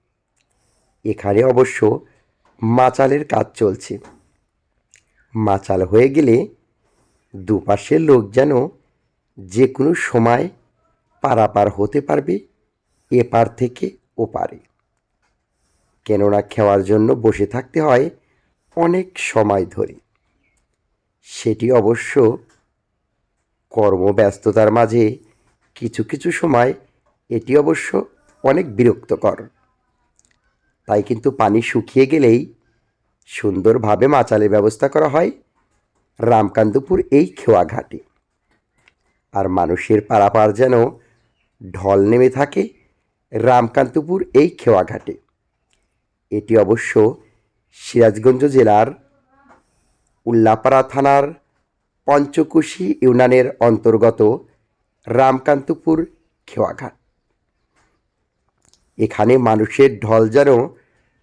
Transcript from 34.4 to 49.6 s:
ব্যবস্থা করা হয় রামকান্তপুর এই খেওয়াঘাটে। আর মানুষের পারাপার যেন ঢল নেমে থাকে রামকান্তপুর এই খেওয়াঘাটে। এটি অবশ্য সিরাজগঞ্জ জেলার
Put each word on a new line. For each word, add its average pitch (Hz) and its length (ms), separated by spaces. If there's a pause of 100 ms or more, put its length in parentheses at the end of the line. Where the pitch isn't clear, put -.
ব্যবস্থা 107 380
করা 156 200
হয় 165 220 (880)
রামকান্তপুর 113 800 (120)
এই - 160 (100)
খেওয়াঘাটে। - 600 (1400)
আর 98 140
মানুষের 90 540
পারাপার 107 520
যেন 127 200 (840)
ঢল 95 480
নেমে 123 220
থাকে 143 320 (720)
রামকান্তপুর 127 840 (160)
এই 151 160
খেওয়াঘাটে। 95 640 (1160)
এটি 104 260
অবশ্য 104 340 (880)
সিরাজগঞ্জ 117 680
জেলার 113 400 (1400)